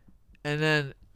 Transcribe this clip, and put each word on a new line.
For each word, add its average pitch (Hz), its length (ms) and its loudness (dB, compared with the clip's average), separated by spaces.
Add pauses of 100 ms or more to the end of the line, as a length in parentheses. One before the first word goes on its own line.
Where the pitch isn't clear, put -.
(440)
And 147 180 -2
then, 151 320 2 (220)